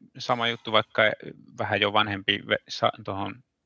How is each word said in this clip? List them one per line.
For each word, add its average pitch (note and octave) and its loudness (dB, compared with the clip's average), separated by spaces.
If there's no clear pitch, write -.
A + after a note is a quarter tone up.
sama A#2+ -2
juttu, A2+ -6
vaikka A2 4
vähän G#2 0
jo G2+ 2
vanhempi G#2 0
ve-, G#2+ 0
sa-, - 0
tohon G2+ -8